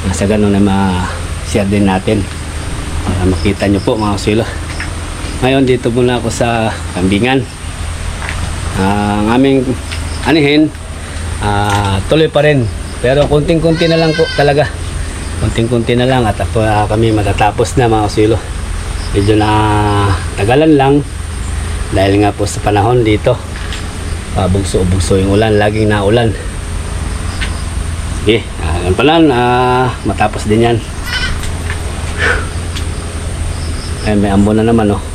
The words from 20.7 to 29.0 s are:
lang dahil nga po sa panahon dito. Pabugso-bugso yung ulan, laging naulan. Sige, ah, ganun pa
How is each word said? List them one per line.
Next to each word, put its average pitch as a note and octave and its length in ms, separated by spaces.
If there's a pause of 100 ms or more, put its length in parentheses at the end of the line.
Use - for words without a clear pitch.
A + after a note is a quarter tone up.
lang C3+ 180 (1000)
dahil G2+ 320
nga G2+ 80
po G#2 80
sa - 160
panahon G#2+ 480
dito. G#2 320 (960)
Pabugso-bugso F#2 800
yung G2 240
ulan, G#2+ 240
laging G#2+ 320
naulan. G#2 400 (1900)
Sige, G#2+ 180 (240)
ah, E2 160
ganun F#2 160
pa A#2+ 80